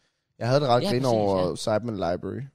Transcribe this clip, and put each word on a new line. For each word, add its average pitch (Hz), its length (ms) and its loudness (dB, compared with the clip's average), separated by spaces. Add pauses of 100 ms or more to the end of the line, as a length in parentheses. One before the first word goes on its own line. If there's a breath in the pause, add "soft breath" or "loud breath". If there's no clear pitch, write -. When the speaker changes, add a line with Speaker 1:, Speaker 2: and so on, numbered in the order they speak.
(400)
Speaker 1:
Jeg 113 80 -4
havde 131 140 4
det 143 80 0
ret 120 140 4
Speaker 2:
Ja, 175 60 -2
Speaker 1:
grine 123 120 0
Speaker 2:
præcis, 127 120 2
Speaker 1:
over 98 360 2
Speaker 2:
ja. 78 60 -4
Speaker 1:
Simon 110 400 -2
Library. 92 460 -4 (120)